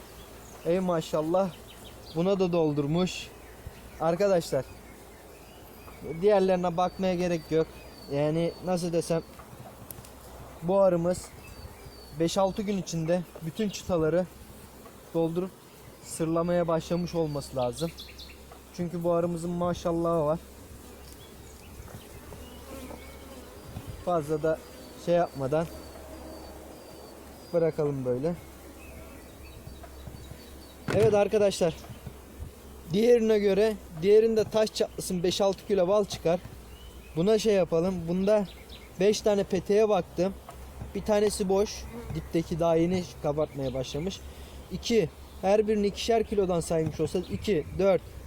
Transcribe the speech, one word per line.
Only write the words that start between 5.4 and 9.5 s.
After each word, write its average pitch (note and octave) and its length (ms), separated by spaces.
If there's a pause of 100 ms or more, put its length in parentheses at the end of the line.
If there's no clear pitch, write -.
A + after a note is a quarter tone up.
diğerlerine F#3 560
bakmaya F3+ 380
gerek F3 260 (100)
yok. D#3+ 160 (440)
Yani D3+ 400 (140)
nasıl F3 280
desem, E3 280 (1400)